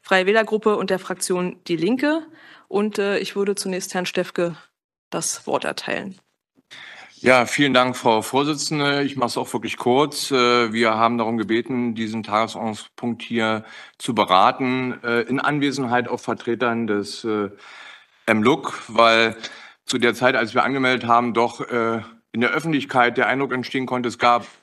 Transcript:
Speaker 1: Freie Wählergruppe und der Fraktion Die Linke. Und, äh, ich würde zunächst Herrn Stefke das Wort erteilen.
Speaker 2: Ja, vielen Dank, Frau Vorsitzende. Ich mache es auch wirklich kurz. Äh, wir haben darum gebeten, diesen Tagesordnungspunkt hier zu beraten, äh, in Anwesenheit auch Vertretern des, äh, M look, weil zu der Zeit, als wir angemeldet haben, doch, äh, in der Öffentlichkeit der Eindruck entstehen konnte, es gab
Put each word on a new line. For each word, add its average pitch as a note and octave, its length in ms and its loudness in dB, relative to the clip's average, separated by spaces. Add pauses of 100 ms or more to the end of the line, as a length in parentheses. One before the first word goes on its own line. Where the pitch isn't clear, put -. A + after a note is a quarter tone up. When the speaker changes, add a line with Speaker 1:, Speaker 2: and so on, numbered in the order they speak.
Speaker 1:
Freie F#3 240 2
Wählergruppe G#3+ 520 2
und F#3+ 120 -4
der F#3+ 100 0
Fraktion F3+ 580 -4 (100)
Die F3 80 0
Linke. B3+ 460 0 (480)
Und, G#3 280 -2
äh, G3+ 220 0
ich F#3+ 160 -8
würde G3+ 200 0
zunächst F#3 380 -6
Herrn F3+ 120 -2
Stefke E3+ 500 -2 (540)
das - 380 -6
Wort - 180 -2
erteilen. - 500 -6 (1000)
Speaker 2:
Ja, B2 300 4
vielen C#3 280 2
Dank, B2+ 240 4
Frau A2 240 2
Vorsitzende. C#3+ 800 -2
Ich C#3 140 -4
mache A#2+ 140 0
es - 60 -6
auch A#2+ 140 -4
wirklich A2 240 -6
kurz. C#3+ 560 0
Äh, A#2+ 400 4
wir A2+ 240 2
haben A#2 220 4
darum A2+ 200 -2
gebeten, A#2+ 560 -2
diesen A2 300 -4
Tagesordnungspunkt A2 1000 -4
hier A2 440 -2 (320)
zu - 180 -4
beraten, B2+ 880 2
äh, A#2 200 0
in B2 180 -2
Anwesenheit C3 680 0
auch A#2+ 140 -6
Vertretern A#2 680 -2
des, G#2 380 -4
äh, G#2+ 240 0 (800)
M A2 160 2
look, C#3+ 440 0
weil A2+ 480 4 (500)
zu - 120 -4
der A#2 160 4
Zeit, B2+ 240 2
als A2+ 160 -2
wir B2 100 2
angemeldet B2+ 420 0
haben, A#2+ 280 2
doch, A#2 260 0 (100)
äh, A2+ 300 -2 (340)
in A2+ 60 -4
der A#2+ 120 2
Öffentlichkeit C3 680 0
der B2 100 2
Eindruck C3 240 -2
entstehen B2+ 340 -4
konnte, B2 220 -4
es A2 100 -6
gab A#2+ 300 2 (160)